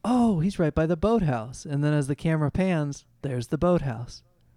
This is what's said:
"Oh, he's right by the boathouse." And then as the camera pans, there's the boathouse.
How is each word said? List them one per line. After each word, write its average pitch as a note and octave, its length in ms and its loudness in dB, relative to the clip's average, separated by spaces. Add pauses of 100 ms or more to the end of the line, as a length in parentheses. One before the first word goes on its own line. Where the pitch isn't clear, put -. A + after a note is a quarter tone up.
"Oh, A#3 380 2
he's G3 180 -2
right D3+ 160 2
by D#3+ 100 2
the E3+ 120 0
boathouse." D3+ 680 0
And C#3+ 180 -2
then D3+ 100 2
as D3 140 2
the C#3+ 80 -2
camera D#3 360 0
pans, D#3+ 540 -2 (160)
there's B2 260 -6
the D#3+ 100 -2
boathouse. C#3+ 640 0 (360)